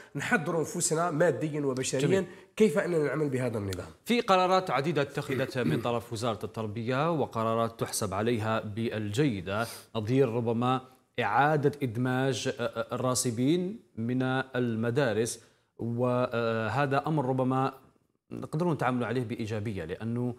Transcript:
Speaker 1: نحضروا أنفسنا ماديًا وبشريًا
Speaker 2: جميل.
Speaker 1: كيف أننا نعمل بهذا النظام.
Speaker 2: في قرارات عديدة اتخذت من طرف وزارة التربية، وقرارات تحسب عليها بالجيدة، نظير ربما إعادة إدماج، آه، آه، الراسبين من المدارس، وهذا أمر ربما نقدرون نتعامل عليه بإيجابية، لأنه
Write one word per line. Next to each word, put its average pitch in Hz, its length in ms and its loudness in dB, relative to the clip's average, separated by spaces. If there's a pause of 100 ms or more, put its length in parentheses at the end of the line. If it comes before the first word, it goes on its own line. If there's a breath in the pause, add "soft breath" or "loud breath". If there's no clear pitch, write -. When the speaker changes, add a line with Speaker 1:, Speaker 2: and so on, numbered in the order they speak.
(160 loud breath)
Speaker 1:
نحضروا 165 440 0
أنفسنا 160 520 0
ماديًا 147 500 2
وبشريًا 135 460 0
Speaker 2:
جميل. 185 180 4 (300 loud breath)
Speaker 1:
كيف 202 220 4
أننا 165 260 2
نعمل 143 260 0
بهذا 123 280 -2
النظام. 92 300 -4 (180)
Speaker 2:
في 233 160 2
قرارات 185 500 4
عديدة 143 300 2
اتخذت 135 560 -2
من 123 240 0
طرف 120 320 -2
وزارة 110 320 -4
التربية، 113 680 -2
وقرارات 113 680 0
تحسب 110 340 -2
عليها 110 460 0
بالجيدة، 107 1080 -2 (280 loud breath)
نظير 120 340 4
ربما 120 520 0 (380 loud breath)
إعادة 139 520 4 (120)
إدماج، 127 640 0 (120)
آه، 117 40 -2
آه، 117 320 -4
الراسبين 127 840 0 (180)
من 123 240 -2 (340)
المدارس، 117 840 0 (380 soft breath)
وهذا 117 1300 0
أمر 151 180 2
ربما 131 480 0 (580)
نقدرون 156 420 -2
نتعامل 127 300 0
عليه 120 200 -2
بإيجابية، 107 600 -6
لأنه 117 540 -4